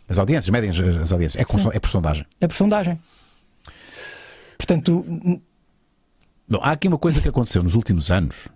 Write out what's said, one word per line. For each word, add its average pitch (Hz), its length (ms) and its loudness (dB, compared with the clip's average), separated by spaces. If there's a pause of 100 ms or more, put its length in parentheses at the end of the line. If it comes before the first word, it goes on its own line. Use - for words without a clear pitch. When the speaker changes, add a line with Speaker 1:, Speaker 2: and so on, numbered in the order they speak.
Speaker 1:
As 90 120 0
audiências, 95 300 0
medem 110 200 2
as, 85 80 0
as 85 340 0
audiências. 85 280 0
É 123 40 0
com - 140 0
Speaker 2:
Sim. 190 60 2
Speaker 1:
so-, 131 80 0
é 104 80 -2
por - 100 -2
sondagem. 78 340 -2 (160)
Speaker 2:
É 175 60 2
por 160 100 -4
sondagem. 196 400 0 (1600)
Portanto, 170 520 0
n- 175 340 -4 (1080)
Speaker 1:
Bom, 107 140 -2
há 143 100 0
aqui 156 160 -2
uma 165 100 2
coisa 165 220 2
que - 80 2
aconteceu 117 340 2
nos 87 140 2
últimos 90 340 2
anos, 90 460 0